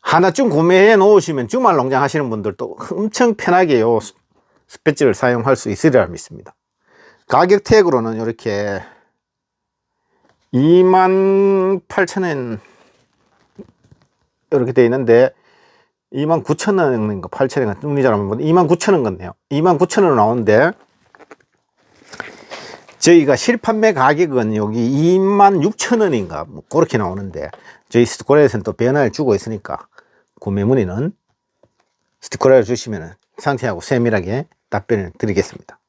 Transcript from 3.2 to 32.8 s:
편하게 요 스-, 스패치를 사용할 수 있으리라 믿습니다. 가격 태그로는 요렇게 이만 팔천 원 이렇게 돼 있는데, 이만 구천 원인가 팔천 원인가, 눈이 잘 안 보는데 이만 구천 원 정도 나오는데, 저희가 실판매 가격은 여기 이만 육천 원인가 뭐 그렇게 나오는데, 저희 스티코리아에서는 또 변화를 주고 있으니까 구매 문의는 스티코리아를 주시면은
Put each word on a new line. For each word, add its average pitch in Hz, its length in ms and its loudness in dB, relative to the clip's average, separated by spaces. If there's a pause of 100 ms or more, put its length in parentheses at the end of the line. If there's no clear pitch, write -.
편하게 175 460 2
요 113 180 0
스-, - 140 -14 (540)
스패치를 143 460 0
사용할 123 440 0
수 - 120 -10
있으리라 110 380 0
믿습니다. - 480 -18 (720)
가격 180 380 2
태그로는 131 520 2
요렇게 104 640 -6 (1700)
이만 190 1400 2
팔천 175 340 -4
원 127 380 -6 (1900)
이렇게 127 200 0
돼 123 140 4
있는데, 120 460 2 (800)
이만 151 300 -2
구천 196 380 -2
원인가 107 480 -2
팔천 135 360 -4
원인가, 104 220 -6
눈이 143 160 -2
잘 127 120 2
안 101 160 -2
보는데 123 160 -4
이만 165 240 2
구천 180 240 0
원 151 100 0
정도 147 1120 -2
나오는데, 113 560 2 (2250)
저희가 151 360 4
실판매 220 560 0
가격은 135 640 0
여기 120 580 0
이만 196 480 2
육천 220 380 -2
원인가 104 460 -2
뭐 101 240 -20
그렇게 - 280 0
나오는데, 92 520 -6 (400)
저희 120 160 4
스티코리아에서는 131 580 2
또 107 80 -6
변화를 123 400 0
주고 131 240 -2
있으니까 101 520 -10 (520)
구매 101 240 -4
문의는 117 500 -2 (1080)
스티코리아를 131 420 2
주시면은 98 500 -8 (240)